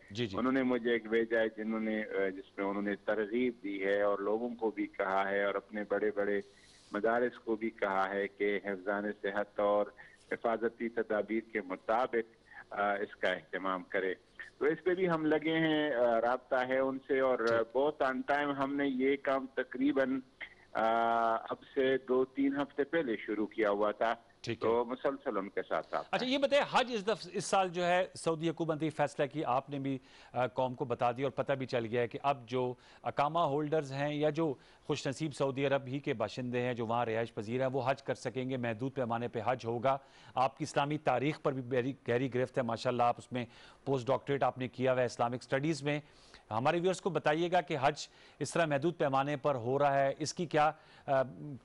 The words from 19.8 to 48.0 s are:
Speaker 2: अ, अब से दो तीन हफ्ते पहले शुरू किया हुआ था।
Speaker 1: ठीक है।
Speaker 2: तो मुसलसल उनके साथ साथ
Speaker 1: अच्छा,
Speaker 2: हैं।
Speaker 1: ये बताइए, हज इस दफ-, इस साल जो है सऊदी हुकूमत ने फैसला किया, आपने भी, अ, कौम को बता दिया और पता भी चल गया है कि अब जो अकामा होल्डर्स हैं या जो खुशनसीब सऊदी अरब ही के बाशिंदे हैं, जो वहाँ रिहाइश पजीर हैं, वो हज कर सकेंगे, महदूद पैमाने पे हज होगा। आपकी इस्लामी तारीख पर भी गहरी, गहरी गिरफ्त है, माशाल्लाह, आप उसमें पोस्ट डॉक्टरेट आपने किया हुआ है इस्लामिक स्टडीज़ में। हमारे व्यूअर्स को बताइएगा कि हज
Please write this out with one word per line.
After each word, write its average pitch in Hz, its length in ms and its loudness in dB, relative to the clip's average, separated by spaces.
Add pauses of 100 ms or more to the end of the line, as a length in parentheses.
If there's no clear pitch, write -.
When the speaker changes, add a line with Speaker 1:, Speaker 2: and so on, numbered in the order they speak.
Speaker 2:
अ, 113 80 0 (680)
अब 127 140 -6
से 135 320 2
दो 127 280 2
तीन 139 320 0
हफ्ते 143 280 -2
पहले 139 320 -2
शुरू 104 300 -2
किया 104 220 0
हुआ 101 240 2
था। 117 340 -2 (180)
Speaker 1:
ठीक 113 200 -4
है। 110 60 4
Speaker 2:
तो 120 140 2
मुसलसल 131 540 -4
उनके 95 240 -4
साथ 82 200 -2
साथ 78 300 -6
Speaker 1:
अच्छा, 208 140 -2
Speaker 2:
हैं। 254 60 -2
Speaker 1:
ये 277 60 0
बताइए, 277 240 4 (120)
हज 247 180 2
इस 202 140 -4
दफ-, 196 280 -2
इस 196 120 -4
साल 190 220 2
जो 175 140 -2
है 180 340 2
सऊदी 165 320 0
हुकूमत 156 340 -2
ने 156 80 0
फैसला 147 360 0
किया, 139 220 -4
आपने 139 300 0
भी, 135 220 -2 (340)
अ, 123 120 2
कौम 127 280 -2
को 143 100 -4
बता 120 280 0
दिया 131 140 -2
और 127 40 0
पता 139 240 -2
भी 131 120 -4
चल 120 180 0
गया 117 160 0
है 120 80 0
कि 135 100 -10
अब 135 300 -2
जो 123 300 -2 (260)
अकामा 151 400 0
होल्डर्स 147 480 0
हैं 143 220 -2
या 151 160 2
जो 151 280 -2 (280)
खुशनसीब 147 460 -2
सऊदी 139 320 0
अरब 135 240 2
ही 139 120 -4
के 143 140 -2
बाशिंदे 120 440 -2
हैं, 123 180 0
जो 117 100 -2
वहाँ 120 180 0
रिहाइश 113 260 -2
पजीर 113 300 -4
हैं, 131 80 2
वो 131 120 -2
हज 135 220 0
कर 131 120 -4
सकेंगे, 131 420 -4
महदूद 120 360 -4
पैमाने 120 360 -2
पे 117 120 -4
हज 117 240 0
होगा। 120 360 0 (360)
आपकी 135 280 0
इस्लामी 147 340 -2
तारीख 139 400 0
पर 143 160 -2
भी 131 80 -6
गहरी, 123 340 -2 (100)
गहरी 123 220 2
गिरफ्त 123 300 -2
है, 127 60 0
माशाल्लाह, 120 440 0
आप 120 100 0
उसमें 120 280 -8 (400)
पोस्ट 131 200 0
डॉक्टरेट 135 360 0
आपने 127 260 0
किया 127 240 0
हुआ 127 80 2
है 123 60 2
इस्लामिक 120 360 -2
स्टडीज़ 139 420 -2
में। 147 180 -2 (500)
हमारे 143 280 2
व्यूअर्स 180 200 0
को 196 100 -2
बताइएगा 165 500 2
कि 160 140 -6
हज 143 340 0 (320)